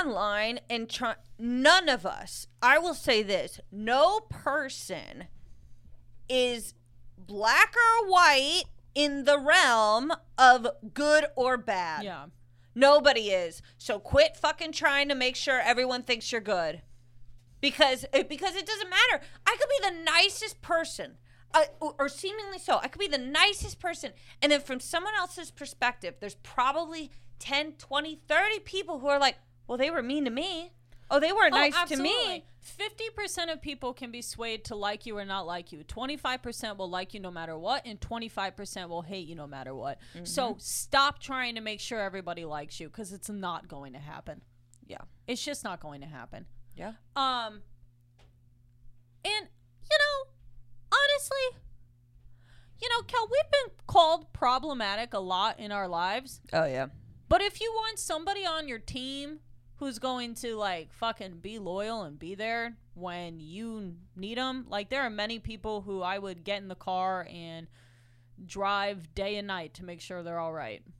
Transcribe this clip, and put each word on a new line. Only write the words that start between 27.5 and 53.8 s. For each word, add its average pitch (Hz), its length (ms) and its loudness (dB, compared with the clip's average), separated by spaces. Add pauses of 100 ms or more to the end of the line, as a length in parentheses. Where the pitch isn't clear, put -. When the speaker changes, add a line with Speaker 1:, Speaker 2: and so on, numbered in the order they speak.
Speaker 1:
twenty, 302 560 -4
thirty 403 320 4
people 339 400 -6
who 277 80 -2
are 285 100 6
like, 277 200 4 (280)
"Well, 240 100 -6
they 277 140 2
were 294 140 -2
mean 285 220 -2
to 240 40 -2
me. 339 400 -6 (400)
Oh, 277 80 6
they 320 140 2
weren't 392 200 6
Speaker 2:
Oh, 247 60 6
Speaker 1:
nice 294 140 6 (160)
to 311 80 -2
me." 285 160 2
Speaker 2:
absolutely. 415 320 -2 (160)
Fifty 440 560 -8
percent 359 340 -6
of 311 100 -8
people 269 320 -8
can 240 200 -12
be 240 100 -12
swayed 226 440 -8
to 226 100 -8
like 208 280 -4
you 214 140 -8
or 196 60 -6
not 190 200 -6
like 175 280 -8
you. 151 100 -14
Twenty-five 254 580 -6
percent 220 380 -8
will 190 100 -6
like 185 240 -6
you 214 60 -12
no 185 140 -10
matter 165 260 -8
what, 240 260 -2
and 220 160 -14
twenty-five 220 560 -8
percent 190 320 -10
will 170 140 -6
hate 180 240 -10
you 175 80 -12
no 147 140 -12
matter 135 260 -12
what. 135 240 -8 (240)
So 220 280 -2
Speaker 1:
Mm-hmm. - 100 -8
Speaker 2:
stop - 580 2
trying 254 380 -6
to 226 40 -8
make 214 200 -6
sure 233 180 -6
everybody 180 460 -6
likes 151 340 -8
you, 160 100 -10
'cause 190 240 -12
it's 196 160 -12
not 185 380 -6
going 139 280 -14
to 135 40 -14
happen. - 440 -16 (440)
Speaker 1:
Yeah. - 120 -14 (280)
Speaker 2:
It's 247 180 -6
just 285 200 -8
not 185 160 -8
going 143 220 -14
to 139 40 -16
happen. 123 400 -14 (300)
Speaker 1:
Yeah. 190 160 -10 (240)
Speaker 2:
Um, 240 460 -2 (1600)
and, 415 240 -4 (420)
you 605 80 6
know, 571 320 0 (640)
honestly, 554 680 2 (1200)
you 480 80 -4
know, 480 140 0
Kel, 453 260 -2
we've 571 220 2
been 554 240 0 (140)